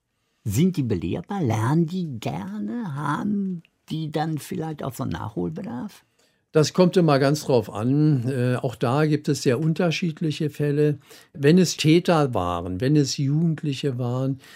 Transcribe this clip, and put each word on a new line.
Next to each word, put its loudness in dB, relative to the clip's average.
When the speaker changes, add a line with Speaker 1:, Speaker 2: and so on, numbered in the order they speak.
Speaker 1:
Sind 0
die -2
belehrbar? -4
Lernen 2
die -6
gerne? -8
Haben -4
die -6
dann -2
vielleicht -8
auch -6
so -8
einen -4
Nachholbedarf? -8
Speaker 2:
Das 2
kommt 4
immer 6
ganz 2
drauf 2
an. 2
Äh, 0
auch -4
da 2
gibt 0
es 0
sehr 2
unterschiedliche -2
Fälle. 0
Wenn 6
es 4
Täter 4
waren, -2
wenn 2
es 2
Jugendliche -2
waren, -2